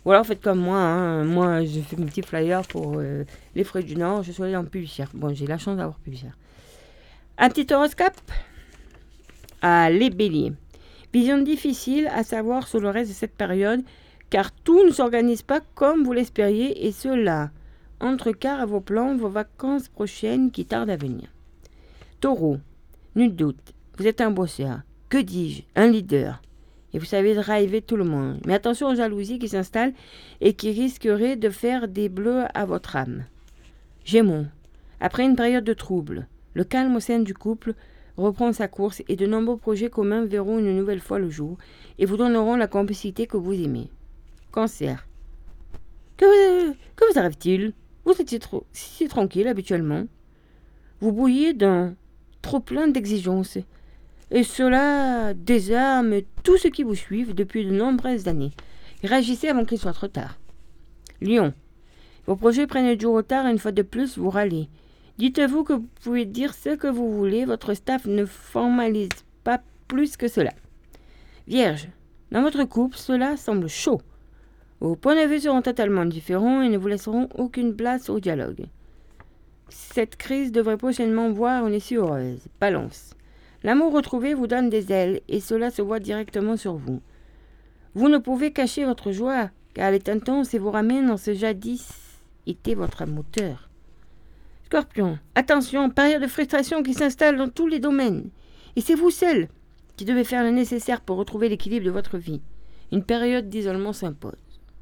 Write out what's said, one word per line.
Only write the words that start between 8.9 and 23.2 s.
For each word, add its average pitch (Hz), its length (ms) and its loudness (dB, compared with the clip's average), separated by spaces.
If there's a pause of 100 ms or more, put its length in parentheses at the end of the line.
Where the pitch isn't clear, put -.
à 170 300 6
les 214 200 4
béliers. 165 440 0 (600)
Vision 247 240 4
difficile 285 680 0
à 220 160 -2
savoir 240 420 -4
sur 226 140 -2
le 202 80 0
reste 220 220 -2
de 196 40 -10
cette - 220 -8
période, 202 460 0 (460)
car 196 220 0
tout 359 340 6
ne 349 60 10
s'organise 240 520 2
pas 294 180 0 (160)
comme 294 260 4
vous 247 100 0
l'espériez 233 720 0
et 214 60 2
cela 196 640 0 (480)
entrecarre 254 640 -2
vos 202 140 -2
plans, 233 360 0
vos 226 120 -2
vacances 262 600 -4
prochaines 233 640 -2
qui 180 140 -8
tardent 226 260 -4
à 185 60 -2
venir. 139 320 -8 (880)
Taureau, 165 400 0 (560)
nul 226 220 4